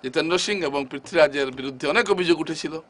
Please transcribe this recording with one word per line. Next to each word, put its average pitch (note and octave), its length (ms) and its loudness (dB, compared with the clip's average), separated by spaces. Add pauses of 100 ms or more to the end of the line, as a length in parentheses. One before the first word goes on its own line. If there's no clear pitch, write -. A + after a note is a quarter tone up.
জিতেন্দ্র D#3+ 340 0
সিং G3 260 -2
এবং C#3 220 -2
পৃথ্বীরাজের C#3+ 640 2
বিরুদ্ধে C3+ 360 -8
অনেক G#3 240 2
অভিযোগ F3+ 280 2
উঠেছিল। D#3+ 400 -6 (100)